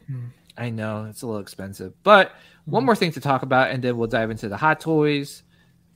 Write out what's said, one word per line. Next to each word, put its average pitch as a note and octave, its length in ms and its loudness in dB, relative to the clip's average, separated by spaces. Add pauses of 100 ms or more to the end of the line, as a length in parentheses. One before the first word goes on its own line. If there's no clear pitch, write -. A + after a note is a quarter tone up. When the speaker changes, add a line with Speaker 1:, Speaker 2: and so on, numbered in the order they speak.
Speaker 1:
Hmm. B2+ 180 -10 (320)
Speaker 2:
I A#2+ 140 -6
know A2 400 -6
it's G2+ 100 -18
a C3 60 -10
little G#2 160 -6
expensive, F#2+ 500 -14 (100)
but G3 300 6 (320)
one C3 180 -2
Speaker 1:
Hmm. C3+ 40 -2
Speaker 2:
more A3 100 4
thing E3+ 160 0
to C3 80 -12
talk C3+ 220 0
about, C3 300 2
and B2+ 120 -4
then B2 140 0
we'll A#2 100 0
dive A2+ 220 0
into A2 180 -8
the G2 80 -6
hot D#3 240 2
toys. D3+ 600 0 (540)